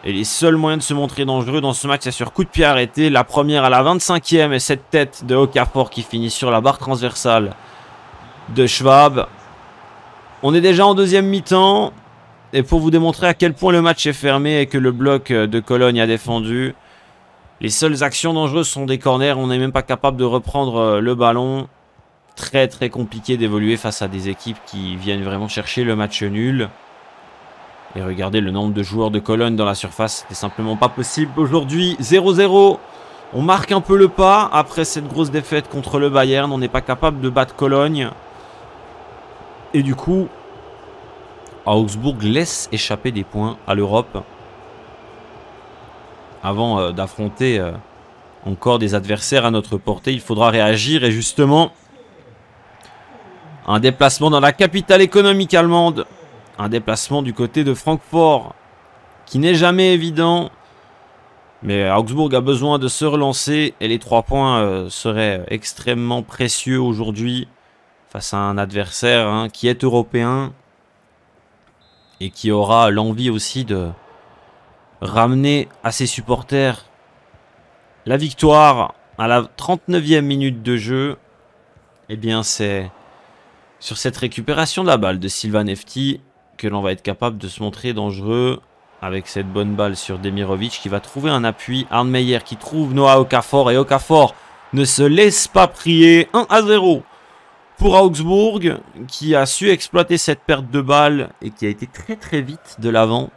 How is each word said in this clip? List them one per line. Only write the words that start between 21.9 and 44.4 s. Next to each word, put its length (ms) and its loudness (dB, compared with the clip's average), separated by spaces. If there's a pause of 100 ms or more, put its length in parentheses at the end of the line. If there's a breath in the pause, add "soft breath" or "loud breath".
Très, 320 0
très 240 -6
compliqué 460 -6
d'évoluer 380 0
face 280 -6
à 40 -6
des 220 -8
équipes 380 -10
qui 300 -10
viennent 260 -4
vraiment 240 -6
chercher 360 -6
le 120 0
match 260 -4
nul. 480 -2 (1300)
Et 80 -8
regardez 360 -4
le 120 -2
nombre 220 -2
de 100 -2
joueurs 260 -2
de 80 -2
Cologne 380 0
dans 100 0
la 100 -2
surface, 460 -6
c'était 140 -18
simplement 420 -6
pas 120 2
possible. 480 -4
Aujourd'hui, 600 0
zéro 340 4
zéro, 460 6 (540 loud breath)
on 80 -4
marque 300 0
un 100 2
peu 160 2
le 120 8
pas 440 4
après 320 0
cette 220 -8
grosse 240 -2
défaite 380 -4
contre 280 -6
le 140 2
Bayern. 400 2
On 80 -4
n'est 80 -2
pas 140 -2
capable 380 -2
de 100 -2
battre 260 -2
Cologne. 560 0 (1600 loud breath)
Et 80 2
du 140 -2
coup, 320 -2 (1400)
Augsbourg 560 -2
laisse 520 -2
échapper 380 -4
des 120 -8
points 340 -6 (100)
à 60 -2
l'Europe 520 -2 (2250)